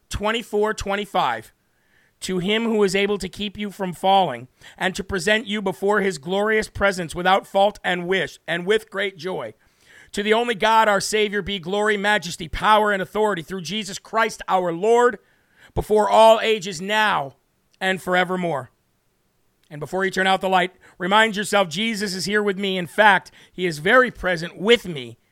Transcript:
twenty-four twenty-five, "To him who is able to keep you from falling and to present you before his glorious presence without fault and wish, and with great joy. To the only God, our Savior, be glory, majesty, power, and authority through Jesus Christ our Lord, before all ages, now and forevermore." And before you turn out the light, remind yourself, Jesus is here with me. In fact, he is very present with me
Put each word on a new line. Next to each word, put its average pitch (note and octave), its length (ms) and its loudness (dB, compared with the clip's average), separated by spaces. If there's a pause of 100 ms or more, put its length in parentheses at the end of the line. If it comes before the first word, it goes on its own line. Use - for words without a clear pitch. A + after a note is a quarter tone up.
twenty-four G#3+ 680 -2
twenty-five, F3+ 800 -4 (680)
"To F#3 180 -4
him G#3+ 240 -2
who A3 180 2
is F#3+ 140 0
able G3+ 220 0
to G3 100 -8
keep G3+ 280 -10
you G#3 140 -8
from F#3 220 -8
falling E3+ 560 0 (280)
and F3+ 200 -4
to F#3+ 80 -8
present G3 420 -2
you G#3 160 -4
before G3 380 0
his F#3+ 180 -2
glorious G3+ 500 -2
presence F#3 460 -2
without F#3 320 2
fault G3+ 380 2
and F3+ 240 -4
wish, F3+ 400 -4
and F3 180 -4
with A3 240 0
great G3 260 -6
joy. D3 380 -10 (580)
To G3+ 120 -4
the G#3+ 100 4
only A#3+ 220 0
God, A3 320 4
our G3 120 4
Savior, G#3+ 400 -2
be G3 200 -6
glory, G#3 360 -2
majesty, F#3+ 520 -2
power, G#3 420 2
and F#3+ 100 -2
authority G3+ 420 -2
through F#3 180 -10
Jesus F#3+ 400 -8
Christ - 480 -2
our F3+ 240 0
Lord, A#3 480 2 (520)
before G#3 380 0
all A3 300 8
ages, G3 400 -2
now F#3+ 560 -2 (440)
and F#3+ 220 -2
forevermore." F3+ 680 -2 (1000)
And D3+ 80 -14
before F3+ 260 -6
you F#3+ 60 -2
turn F#3+ 160 0
out F#3+ 140 2
the F#3+ 80 -2
light, F#3 260 2 (240)
remind G3+ 380 2
yourself, G3+ 320 0
Jesus G3+ 440 -4
is F#3 120 -8
here G#3 180 0
with G3+ 160 -2
me. G3 180 -4
In F3 120 -6
fact, G3+ 420 4 (220)
he F3+ 140 -4
is D#3 120 -4
very A3+ 320 4
present E3 480 -6
with G#3+ 260 2
me B2+ 320 -12 (160)